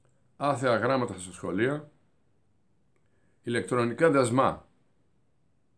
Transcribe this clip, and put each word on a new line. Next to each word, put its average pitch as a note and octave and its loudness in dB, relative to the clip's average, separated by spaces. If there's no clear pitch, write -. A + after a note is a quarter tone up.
Άθεα C3 2
γράμματα A#2 0
στα F#2 -16
σχολεία. A#2 -4
Ηλεκτρονικά A#2+ 0
δεσμά. B2+ 2